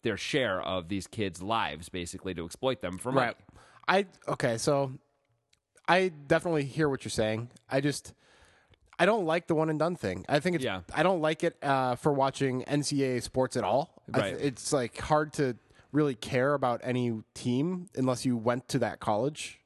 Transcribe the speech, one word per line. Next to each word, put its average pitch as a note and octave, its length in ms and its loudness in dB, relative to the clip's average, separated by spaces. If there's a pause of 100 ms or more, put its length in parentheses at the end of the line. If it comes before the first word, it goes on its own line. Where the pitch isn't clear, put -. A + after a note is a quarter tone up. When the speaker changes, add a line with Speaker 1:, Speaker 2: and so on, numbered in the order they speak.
Speaker 1:
their G#2 160 0
share G#2 440 0
of F2+ 280 -4
these G2 180 -4
kids' F#2 340 -6
lives, F#2 460 -2
basically, F2+ 460 -8
to E2+ 100 -6
exploit B2 380 -4
them F#2 160 -6
for A#2+ 160 -8
money. B2+ 140 4
Speaker 2:
Right. A2 100 -6 (480)
I, G3 200 4 (240)
okay, C3 280 0
so C#3 360 0 (960)
I F#3 220 4 (180)
definitely D#3+ 380 2
hear C#3+ 220 0
what C3+ 160 -2
you're A2 60 -8
saying. A2 400 -2 (200)
I C3+ 120 0
just, C#3 320 -4 (880)
I F3 60 6
don't G3+ 200 4
like E3 220 0
the E3 80 2
one D#3+ 140 4
and D#3+ 100 0
done E3+ 160 2
thing. F#2 340 -4
I C#3+ 100 4
think F3+ 180 0
it's, C3+ 80 -2
Speaker 1:
Yeah. F#2+ 160 -4 (120)
Speaker 2:
I D3+ 100 2
don't F3+ 180 4
like D#3 220 0
it, E3 200 0
uh, C3 320 2
for D3 180 2
watching C3+ 500 0
N C#3+ 200 0
C C#3 200 0
A B2+ 140 0
A A#2 40 -2
sports B2+ 360 -2
at A2+ 60 0
all. A#2 380 0 (120)
I - 60 2
th-, G2 160 2
Speaker 1:
Right. A2 100 -4
Speaker 2:
it's, - 260 -2
like, B2+ 280 0
hard D3+ 340 0
to C3 240 0 (340)
really C#3+ 240 2
care C3+ 380 0
about C3 300 0
any B2 400 0 (100)
team D#3+ 640 -2
unless B2+ 300 0
you B2 120 2
went A#2+ 320 -2
to C#3 100 0
that A2 200 -2
college A#2+ 680 -2